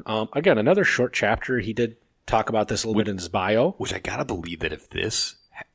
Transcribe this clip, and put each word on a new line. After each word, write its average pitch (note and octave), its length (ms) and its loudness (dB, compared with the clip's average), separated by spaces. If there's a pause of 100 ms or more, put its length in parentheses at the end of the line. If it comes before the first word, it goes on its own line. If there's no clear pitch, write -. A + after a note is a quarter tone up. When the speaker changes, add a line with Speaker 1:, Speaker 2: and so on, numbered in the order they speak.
Speaker 1:
Um, A2 280 -2
again, D3+ 240 4
another E3+ 260 4
short B2 300 0
chapter. A#2 460 0
He G#2+ 120 -4
did A#2 240 -2 (300)
talk A2 220 2
about G#2+ 180 2
this A2 160 -2
a A2+ 60 -4
little G#2+ 80 0
Speaker 2:
Which G#2+ 100 4
Speaker 1:
bit G#2+ 60 -4
in F#2+ 60 -6
his F2 100 -8
bio. G#2+ 500 2
Speaker 2:
Which F#2+ 160 -6
I - 60 -6
gotta - 240 -4
believe E2+ 340 -8
that D#2+ 140 -4
if - 180 -14
this - 460 -4 (380)